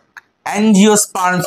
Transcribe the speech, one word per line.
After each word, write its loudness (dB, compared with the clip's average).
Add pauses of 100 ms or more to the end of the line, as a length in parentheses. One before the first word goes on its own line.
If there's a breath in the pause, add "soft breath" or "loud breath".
(480)
एंजियोस्पर्म्स 0